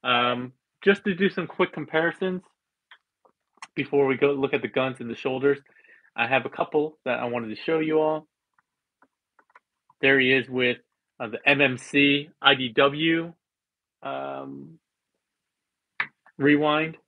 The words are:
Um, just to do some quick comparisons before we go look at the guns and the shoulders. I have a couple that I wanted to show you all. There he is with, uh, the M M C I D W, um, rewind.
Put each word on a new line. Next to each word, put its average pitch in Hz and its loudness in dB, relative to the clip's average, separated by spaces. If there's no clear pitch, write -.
Um, 123 0
just 196 4
to 202 0
do 180 0
some 165 -6
quick - -2
comparisons 170 -2
before 143 2
we 135 2
go 143 4
look 135 0
at 127 0
the 123 -6
guns 131 -2
and 117 -10
the 110 -8
shoulders. 135 0
I 117 -2
have 127 0
a - -6
couple - -4
that 123 -2
I 120 -4
wanted 117 -6
to - -16
show 160 -2
you 156 0
all. 156 -2
There 135 4
he 127 4
is 131 0
with, 123 0
uh, 120 -8
the 113 -8
M 143 2
M 127 2
C 143 0
I 139 6
D 127 -6
W, 165 0
um, 139 -12
rewind. 151 2